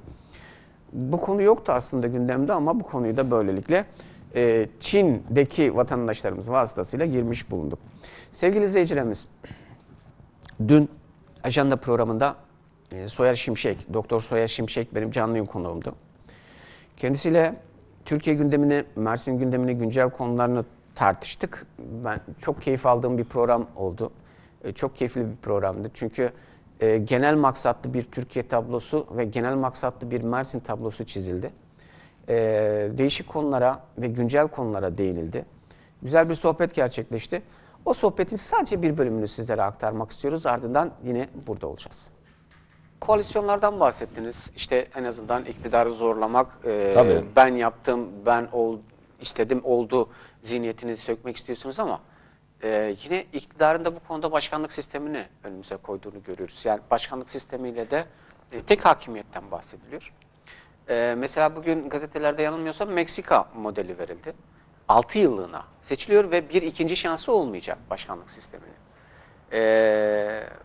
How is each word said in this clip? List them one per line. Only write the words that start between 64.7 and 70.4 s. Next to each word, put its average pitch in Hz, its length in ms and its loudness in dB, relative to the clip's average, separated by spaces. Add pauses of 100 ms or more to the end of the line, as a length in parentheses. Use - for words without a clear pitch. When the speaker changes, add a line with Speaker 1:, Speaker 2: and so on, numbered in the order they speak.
Speaker 1:
Altı 117 320 4
yıllığına 95 440 2 (180)
seçiliyor 202 500 2
ve 160 180 2
bir 170 120 4
ikinci 160 340 -2
şansı 165 360 -2
olmayacak 117 460 0 (120)
başkanlık 90 420 -10
sisteminin. - 440 -20 (800)
E, 107 920 2 (220)